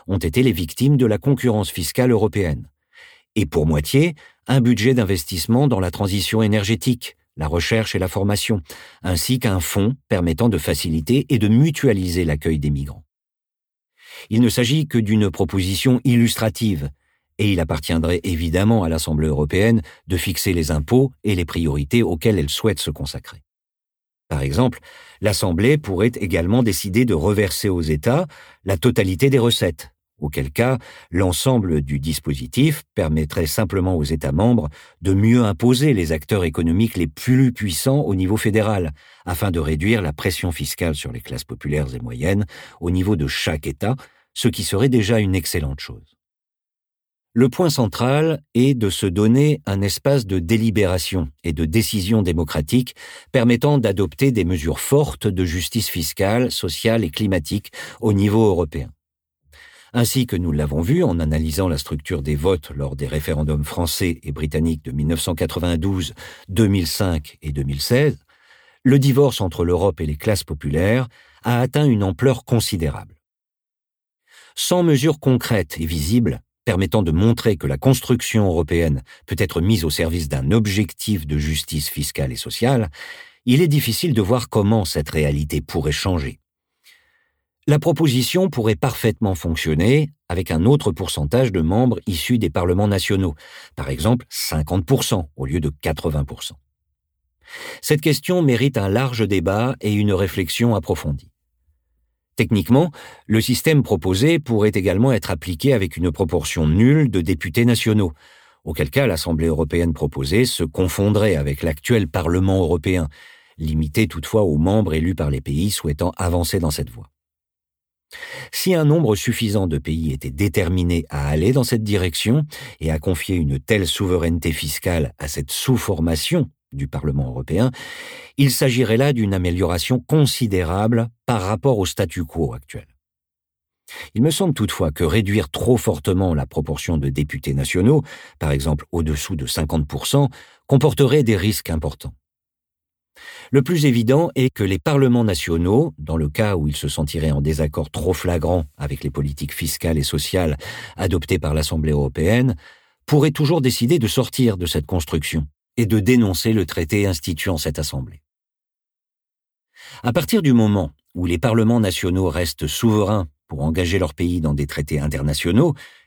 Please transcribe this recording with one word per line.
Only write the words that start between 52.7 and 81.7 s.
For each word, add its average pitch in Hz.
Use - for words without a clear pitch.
permettant 123
d'adopter 107
des 101
mesures 82
fortes -
de 92
justice 80
fiscale, 101
sociale 110
et 78
climatique 98
au 110
niveau 104
européen. 82
Ainsi 123
que 107
nous 87
l'avons 73
vu 151
en 82
analysant 80
la 73
structure 73
des 76
votes 85
lors 69
des 69
référendums 76
français 85
et 73
britanniques 78
de -
mille 73
neuf 80
cent 87
quatre-vingt-douze, 87
deux 104
mille 95
cinq 85
et 76
deux 71
mille 71
seize, 135
le 135
divorce 131
entre 90
l'Europe 87
et 80
les 73
classes 104
populaires 87
a 120
atteint 147
une 110
ampleur 120
considérable. 80
Sans 180
mesures 151
concrètes 117
et 80
visibles 82
permettant 95
de 85
montrer 101
que -
la 69
construction 123
européenne 82
peut -
être 87
mise 95
au 80
service 82
d'un 69
objectif 104
de 76
justice 76